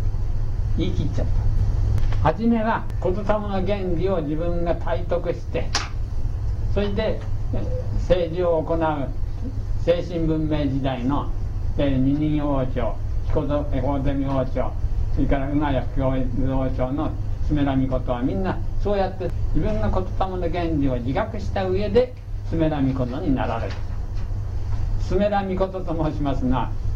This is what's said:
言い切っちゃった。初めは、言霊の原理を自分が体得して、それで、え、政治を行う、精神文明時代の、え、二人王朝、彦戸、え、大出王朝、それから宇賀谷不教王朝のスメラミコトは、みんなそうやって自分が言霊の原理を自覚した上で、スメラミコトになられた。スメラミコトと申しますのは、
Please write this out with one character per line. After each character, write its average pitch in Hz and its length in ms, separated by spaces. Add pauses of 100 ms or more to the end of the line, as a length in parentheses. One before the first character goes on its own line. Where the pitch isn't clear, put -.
(760)
言 - 120
い - 20
切 - 120
っ - 60
ち - 120
ゃ - 20
っ - 40 (920)
た。 - 100
初 202 160
め 233 160
は、 220 200 (200)
言 190 100
霊 208 80
の 208 280
原 196 140 (340)
理 175 120
を 185 120
自 151 140
分 170 280
が 170 120
体 170 280
得 170 300
し - 140
て、 - 200 (1080)
そ 202 60
れ 202 100
で、 208 300 (340)
え、 - 80 (380)
政 170 360
治 180 80
を 165 200
行 160 120
う、 156 320 (760)
精 175 180
神 170 200
文 156 280
明 151 160
時 135 160
代 131 220
の、 135 240 (500)
え、 139 200
二 135 180
人 151 300
王 139 200
朝、 123 300 (320)
彦 160 140
戸、 143 320
え、 135 80
大 139 180
出 135 260
王 135 200
朝、 123 260 (440)
そ 147 60
れ 135 60
か 139 100
ら 139 140
宇 143 80
賀 151 140
谷 127 80
不 - 140
教 131 640
王 131 120
朝 127 220
の 156 200 (340)
ス - 80
メ 143 120
ラ 135 100
ミ 131 120
コ 131 120
ト 123 140
は、 120 80
み 147 120
ん 196 80
な 185 160 (240)
そ 202 140
う - 20
や 190 120
っ - 40
て - 160 (240)
自 - 60
分 214 220
が 202 100
言 208 120
霊 190 340
の 175 120
原 170 140
理 151 260
を 127 60
自 123 180
覚 220 260
し - 140
た 196 120
上 190 240
で、 240 240 (360)
ス 165 60
メ 160 140
ラ 147 120
ミ 131 120
コ 131 120
ト - 140
に 160 160
な 110 120
ら 117 120
れ 113 80
た。 104 80 (1300)
ス - 140
メ 208 140
ラ 202 140
ミ 190 120
コ 185 120
ト 185 140
と 165 120
申 156 220
し - 60
ま 143 140
す 127 100
の 127 100
は、 113 160 (240)